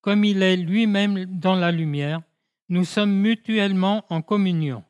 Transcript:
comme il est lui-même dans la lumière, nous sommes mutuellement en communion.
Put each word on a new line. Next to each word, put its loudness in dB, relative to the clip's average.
comme 2
il 2
est 4
lui-même 0
dans 2
la 0
lumière, -4
nous 0
sommes 0
mutuellement 0
en -2
communion. -2